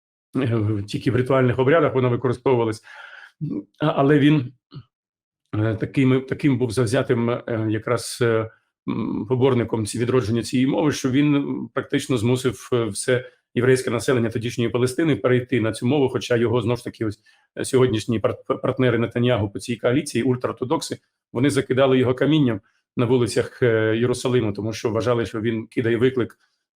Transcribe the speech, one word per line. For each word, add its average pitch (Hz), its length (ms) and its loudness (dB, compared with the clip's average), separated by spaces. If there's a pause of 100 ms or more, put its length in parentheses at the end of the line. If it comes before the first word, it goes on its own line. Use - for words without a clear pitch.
(360)
е, 110 520 0
тільки - 220 -4
в 101 60 -2
ритуальних 127 420 2
обрядах 135 360 2
вона 127 140 2
використовувалась. 117 760 0 (1000)
А-, 151 60 0 (100)
але 147 220 4
він, 143 340 4 (1000)
е, 107 260 0
таким, 131 480 2
таким 135 300 0
був 120 120 -2
завзятим, 117 600 0
е, 113 400 -4
якраз, 110 520 -4
е, 110 280 0 (380)
м, 113 400 -4
поборником 120 580 2
ці-, 113 120 -8
відродження 117 440 0
цієї 127 240 0
мови, 147 260 0
що 139 180 -2
він, 147 260 2
м, 131 380 -4
практично 135 440 -2
змусив, 120 540 -2
е, 120 120 2
все 120 460 -2 (240)
єврейське 127 360 2
населення 117 400 0
тодішньої 117 400 -4
Палестини 127 460 0
перейти 123 440 0
на 107 120 0
цю 123 140 -6
мову, 135 220 2
хоча 123 280 -2
його, 117 260 2
знову 117 140 -2
ж - 80 -14
таки, - 220 -8
ось, 107 120 -6 (400)
е, 113 60 -4
сьогоднішні 120 560 2
пар-, 113 160 -2 (260)
партнери 120 360 2
Нетаньягу 117 520 0
по 98 80 -12
цій 117 180 -6
коаліції, 147 480 0
ультраортодокси, 127 760 -2 (340)
вони 127 180 2
закидали 131 480 2
його 117 160 2
камінням 139 460 2 (360)
на 120 100 2
вулицях, 120 560 0
е, 110 360 2
Єрусалиму, 123 540 0
тому 104 200 -6
що 113 180 -4
вважали, 113 360 0
що 110 140 -8
він 113 260 -4
кидає 117 300 -2
виклик, 123 420 0 (380)